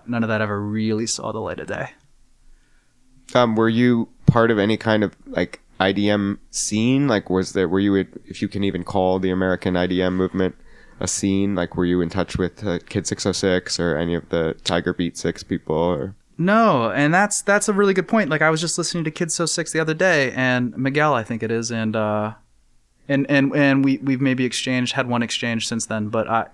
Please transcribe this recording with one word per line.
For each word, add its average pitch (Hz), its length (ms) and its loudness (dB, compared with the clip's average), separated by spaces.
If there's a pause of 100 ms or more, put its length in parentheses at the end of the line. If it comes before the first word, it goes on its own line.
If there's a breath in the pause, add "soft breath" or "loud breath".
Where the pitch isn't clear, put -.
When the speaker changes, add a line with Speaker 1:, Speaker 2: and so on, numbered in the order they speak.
Speaker 1:
none 117 180 -2
of 110 60 -2
that 107 120 0
ever 104 200 -2
really 110 460 -2
saw - 240 -6
the 104 80 -8
light 90 200 -8
of 87 80 -10
day. 98 220 -6 (1400)
Speaker 2:
Um, 120 220 4
were 113 120 4
you 117 400 2 (200)
part 117 240 8
of 110 80 2
any 104 180 4
kind 107 260 2
of, 92 220 -2
like, 90 340 -4 (180)
I 95 140 2
D 101 180 2
M 101 300 0 (120)
scene? 127 560 0
Like, 107 220 0
was 92 220 0
there, 95 160 2
were 92 120 0
you, 101 160 4 (300)
if - 160 -16
you 107 60 -2
can 98 160 -6
even 92 200 -2
call 92 360 0
the 95 120 0
American 92 440 0
I 90 120 0
D 90 140 -2
M 92 140 0
movement 92 400 -2 (460 soft breath)
a 92 60 -4
scene? 98 460 0
Like, 87 220 -4
were 90 80 0
you 90 160 2
in 85 100 -2
touch 90 280 -4
with, 92 260 -4
uh, 87 240 -4
Kid 95 180 -4
six - 200 -6
oh 98 80 0
six 92 440 0
or 85 200 0
any 85 180 -2
of 82 140 -6
the 82 340 0
Tiger 87 300 0
Beat 85 240 -4
Six - 260 -4
people? 80 320 -4
Or 85 400 -2 (220)
Speaker 1:
No, 175 540 2
and 143 220 2
that's, 202 280 0
that's 202 260 0
a 214 60 2
really 196 200 4
good 180 140 -2
point. 208 220 2
Like, 151 120 0
I 160 80 4
was 160 120 2
just 165 160 -4
listening 170 260 -4
to 160 80 -4
Kid 170 200 -4
So 170 140 -2
Six 160 280 -4
the 156 60 0
other 160 140 0
day, 156 380 2
and 127 460 0
Miguel, 143 360 2
I 117 100 0
think 113 200 -6
it 110 80 -2
is, 117 200 -2
and, 110 240 -2
uh, 107 380 -2 (760)
and, 139 220 0
and, 139 260 2
and 139 280 4
we, 135 140 2
we've 135 240 -2
maybe 131 240 2
exchanged, 123 480 -2
had 131 140 -2
one 120 140 0
exchange 117 460 -4
since 113 180 -4
then, 107 240 -4
but 110 200 -2
I, 113 240 0